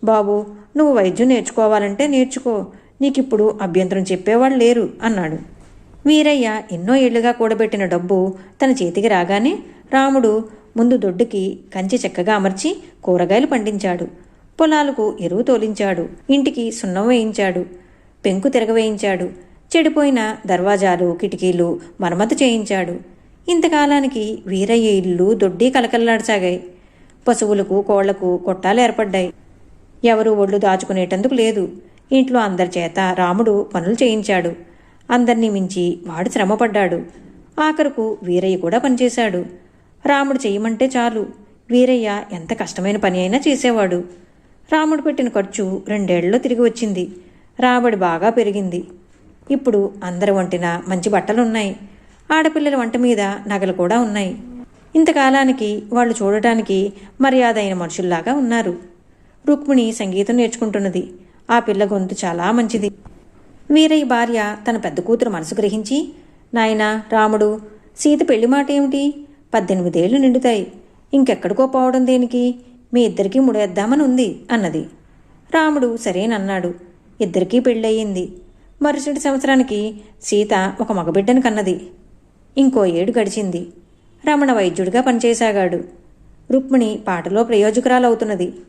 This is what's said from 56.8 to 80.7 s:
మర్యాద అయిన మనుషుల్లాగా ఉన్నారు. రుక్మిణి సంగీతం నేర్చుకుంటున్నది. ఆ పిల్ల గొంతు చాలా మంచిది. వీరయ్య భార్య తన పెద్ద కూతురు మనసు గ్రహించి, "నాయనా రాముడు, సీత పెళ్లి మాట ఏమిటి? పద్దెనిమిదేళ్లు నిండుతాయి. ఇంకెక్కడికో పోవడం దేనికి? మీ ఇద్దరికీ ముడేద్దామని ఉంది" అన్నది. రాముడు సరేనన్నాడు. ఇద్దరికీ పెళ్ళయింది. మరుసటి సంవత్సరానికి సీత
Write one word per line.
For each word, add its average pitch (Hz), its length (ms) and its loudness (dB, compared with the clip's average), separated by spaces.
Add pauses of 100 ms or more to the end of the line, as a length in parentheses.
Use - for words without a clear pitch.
మర్యాద 254 360 4
అయిన 196 160 -2
మనుషుల్లాగా 175 600 -4
ఉన్నారు. 226 440 -2 (720)
రుక్మిణి 277 420 2
సంగీతం 202 460 -2
నేర్చుకుంటున్నది. 202 760 -2 (400)
ఆ 233 80 4
పిల్ల 208 260 0
గొంతు 190 300 -4 (100)
చాలా 175 260 -2
మంచిది. 220 400 -2 (800)
వీరయ్య 311 320 4
భార్య 233 520 -2 (140)
తన 226 80 -2
పెద్ద 180 220 -6
కూతురు 233 300 -2
మనసు 170 260 -6
గ్రహించి, 214 580 -4 (400)
"నాయనా 220 480 0 (120)
రాముడు, 214 480 2 (380)
సీత 294 200 2 (100)
పెళ్లి 233 180 4
మాట 277 240 2
ఏమిటి? 285 560 -2 (260)
పద్దెనిమిదేళ్లు 185 640 0
నిండుతాయి. 247 540 2 (420)
ఇంకెక్కడికో 254 520 2
పోవడం 254 400 2
దేనికి? 247 500 0 (380)
మీ 240 120 4
ఇద్దరికీ 196 340 0
ముడేద్దామని 214 640 2
ఉంది" 254 380 0 (100)
అన్నది. 170 300 -2 (760)
రాముడు 294 420 2
సరేనన్నాడు. 190 760 -2 (480)
ఇద్దరికీ 185 380 0
పెళ్ళయింది. 220 720 -2 (500)
మరుసటి 294 380 -2
సంవత్సరానికి 262 760 2 (280)
సీత 202 580 0